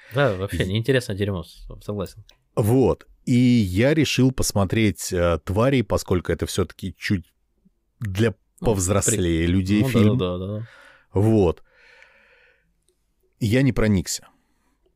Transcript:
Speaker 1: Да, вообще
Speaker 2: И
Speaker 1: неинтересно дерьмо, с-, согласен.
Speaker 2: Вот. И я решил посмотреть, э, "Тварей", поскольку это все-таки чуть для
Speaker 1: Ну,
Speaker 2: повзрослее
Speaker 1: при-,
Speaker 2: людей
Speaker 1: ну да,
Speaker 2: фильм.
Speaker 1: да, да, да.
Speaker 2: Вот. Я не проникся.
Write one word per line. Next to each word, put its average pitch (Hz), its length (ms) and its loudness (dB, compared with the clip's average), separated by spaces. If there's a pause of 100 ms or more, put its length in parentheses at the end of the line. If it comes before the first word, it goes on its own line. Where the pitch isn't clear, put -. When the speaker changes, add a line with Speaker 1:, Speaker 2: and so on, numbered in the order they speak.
(140)
Speaker 1:
Да, 127 200 0
вообще 95 300 -4
Speaker 2:
И 95 40 -6
Speaker 1:
неинтересно 110 460 -2
дерьмо, 98 280 -4
с-, - 240 -18 (160)
согласен. 101 420 -10 (320)
Speaker 2:
Вот. 113 500 2 (200)
И 127 80 0
я 120 600 4
решил 131 380 2
посмотреть, 101 800 -2
э, 85 320 2
"Тварей", 120 380 0
поскольку 87 500 -2
это 90 140 -4
все-таки - 520 -6
чуть 98 260 -4 (760)
для 104 340 -2 (260)
Speaker 1:
Ну, - 60 -4
Speaker 2:
повзрослее 95 800 0
Speaker 1:
при-, 87 60 2
Speaker 2:
людей 98 300 2
Speaker 1:
ну 135 60 0
да, 120 40 -4
Speaker 2:
фильм. 104 260 4
Speaker 1:
да, 90 200 -4
да, 92 80 -8 (120)
да. 110 80 -12 (460)
Speaker 2:
Вот. 101 500 2 (1800)
Я 117 220 2
не 131 100 2
проникся. 104 540 -2 (680)